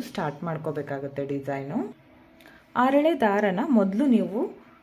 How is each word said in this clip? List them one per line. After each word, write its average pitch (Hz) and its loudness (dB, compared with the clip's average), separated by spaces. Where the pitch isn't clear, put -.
ಸ್ಟಾರ್ಟ್ 147 -6
ಮಾಡ್ಕೋಬೇಕಾಗುತ್ತೆ 143 -6
ಡಿಸೈನು. 139 -6
ಆರಳೆ 285 4
ದಾರನ 202 2
ಮೊದಲು 202 2
ನೀವು 196 0